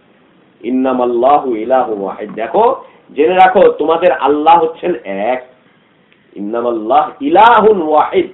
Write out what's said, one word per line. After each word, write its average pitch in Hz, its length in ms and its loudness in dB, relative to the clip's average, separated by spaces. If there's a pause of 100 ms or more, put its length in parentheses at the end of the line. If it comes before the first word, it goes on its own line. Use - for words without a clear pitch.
(600)
ইন্নামাল্লাহু 127 960 0
ইলাহু 110 480 -2
ওয়াহিদ। 98 300 -10
দেখো, 208 500 -2 (320)
জেনে 165 200 0
রাখো, 185 360 4
তোমাদের 165 400 0
আল্লাহ 156 520 2
হচ্ছেন 165 300 -6 (100)
এক। 101 440 -6 (880)
ইন্নামাল্লাহ 117 760 -2 (120)
ইলাহুন 185 600 4
ওয়াহিদ। 156 520 0